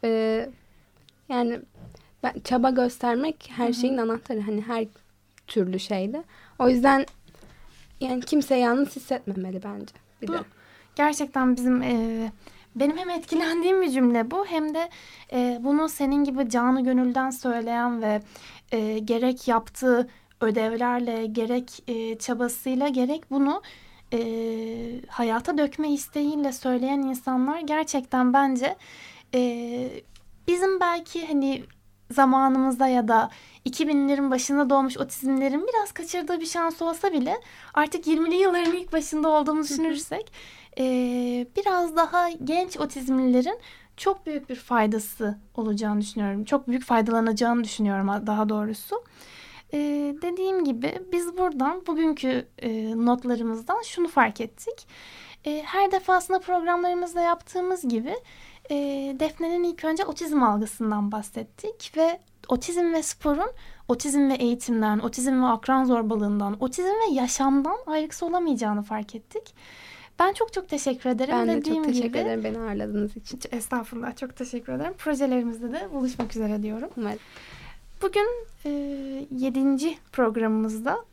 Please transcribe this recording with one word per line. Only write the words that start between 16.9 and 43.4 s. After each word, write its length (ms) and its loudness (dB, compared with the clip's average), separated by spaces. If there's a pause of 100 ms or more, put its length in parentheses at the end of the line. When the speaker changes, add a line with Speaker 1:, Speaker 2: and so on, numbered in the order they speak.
Speaker 2:
söyleyen 720 -2
ve, 200 0 (500)
e, 260 -2
gerek 500 0
yaptığı 600 2 (320)
ödevlerle, 840 0
gerek, 640 -4
e, 300 -4
çabasıyla, 720 -2
gerek 420 0
bunu, 320 2 (500)
e, 80 0 (880)
hayata 500 0
dökme 340 0
isteğiyle 600 -2
söyleyen 460 0
insanlar 640 -2
gerçekten 720 0
bence, 440 2 (580)
e, 560 0 (580)
bizim 320 2
belki 460 -2
hani 360 0 (480)
zamanımızda 760 6
ya 220 4
da 220 6 (340)
iki 240 -2
binlerin 420 4
başında 400 2
doğmuş 280 2
otizmlerin 680 0
biraz 260 0
kaçırdığı 480 -4
bir 60 -6
şans 360 -2
olsa 300 0
bile 280 0 (340)
artık 320 0
yirmili 280 2
yılların 380 4
ilk 200 -4
başında 360 0
olduğumuzu 420 2
Speaker 1:
Hı 40 -4
hı. 40 -2
Speaker 2:
düşünürsek, 540 -4 (460)
e, 60 0 (720)
biraz 400 2
daha 340 2
genç 460 -2
otizmlilerin 840 2 (380)